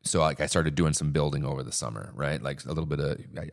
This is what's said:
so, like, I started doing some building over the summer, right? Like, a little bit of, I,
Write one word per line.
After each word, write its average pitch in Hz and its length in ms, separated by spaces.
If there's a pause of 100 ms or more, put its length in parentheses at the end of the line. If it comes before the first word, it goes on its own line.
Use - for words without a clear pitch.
so, - 200
like, 78 200
I 73 60
started 80 260
doing 78 200
some 76 180
building 73 340
over 67 160
the 62 100
summer, 55 440
right? 71 260
Like, 69 240
a 64 40
little 78 180
bit 73 120
of, 73 200 (180)
I, 80 160